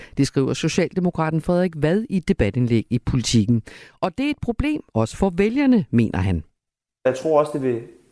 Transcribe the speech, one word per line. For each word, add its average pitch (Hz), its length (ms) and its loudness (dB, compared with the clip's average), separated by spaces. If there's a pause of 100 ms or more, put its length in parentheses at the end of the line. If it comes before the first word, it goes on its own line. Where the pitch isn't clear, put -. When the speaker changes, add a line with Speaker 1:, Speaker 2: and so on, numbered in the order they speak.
(160)
Speaker 1:
Det 139 100 2
skriver 135 280 -2
Socialdemokraten 165 840 -2
Frederik 180 360 0
Vad 165 340 0
i - 60 -2
et - 120 -2
debatindlæg 117 600 0
i 120 80 0
Politiken. 117 640 0 (380)
Og 180 180 -4
det 269 80 -2
er 294 40 0
et 294 120 -6
problem 285 380 -2 (140)
også - 220 -2
for 196 200 0
vælgerne, 233 540 2
mener 117 280 2
han. 92 240 0 (640)
Speaker 2:
Jeg 127 120 2
tror 156 240 2
også, 151 140 0
det 143 80 -4
vil 120 180 -2 (320)